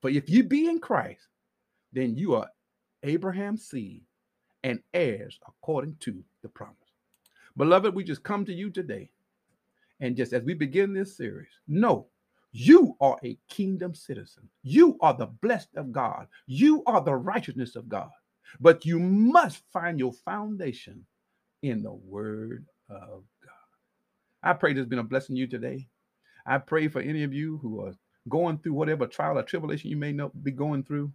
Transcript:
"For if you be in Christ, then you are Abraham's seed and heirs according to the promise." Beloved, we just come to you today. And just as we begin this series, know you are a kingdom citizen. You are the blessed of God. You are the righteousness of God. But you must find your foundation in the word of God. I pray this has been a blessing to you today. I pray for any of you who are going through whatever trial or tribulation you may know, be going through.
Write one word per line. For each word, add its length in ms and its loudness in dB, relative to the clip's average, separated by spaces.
"For 80 -2
if 220 0
you 140 8
be 240 2
in 100 0
Christ, 480 -4
then 240 -2
you 180 0
are 140 -2
Abraham's 680 -4
seed 340 -12
and 160 -4
heirs 520 -2
according 540 -6
to 240 -10
the 80 -18
promise." 280 -18
Beloved, 360 4
we 100 -4
just 180 -8
come 240 -4
to 80 -8
you 160 -8
today. 400 -10
And 160 -2
just 160 -4
as 120 -2
we 100 -4
begin 400 -2
this 200 -6
series, 360 -12
know 380 2
you 480 10
are 220 4
a 160 -8
kingdom 460 -4
citizen. 540 -14
You 380 8
are 120 6
the 140 -4
blessed 500 -4
of 160 -10
God. 360 -4
You 400 4
are 160 4
the 120 2
righteousness 640 -4
of 140 -14
God. 200 -8
But 240 8
you 140 0
must 640 4
find 260 -4
your 140 -2
foundation 960 -10
in 200 -4
the 100 -8
word 760 -10
of 340 -18
God. 100 -20
I 100 2
pray 200 0
this 80 -2
has 80 -6
been 100 -4
a 60 -4
blessing 320 -4
to 40 -4
you 60 -4
today. 420 -10
I 140 0
pray 300 0
for 120 -4
any 220 -4
of 100 -4
you 260 -6
who 220 -8
are 140 -10
going 300 0
through 160 -6
whatever 320 -2
trial 320 -4
or 40 -2
tribulation 460 -6
you 80 -6
may 160 -4
know, 180 -6
be 80 -4
going 320 -4
through. 320 -6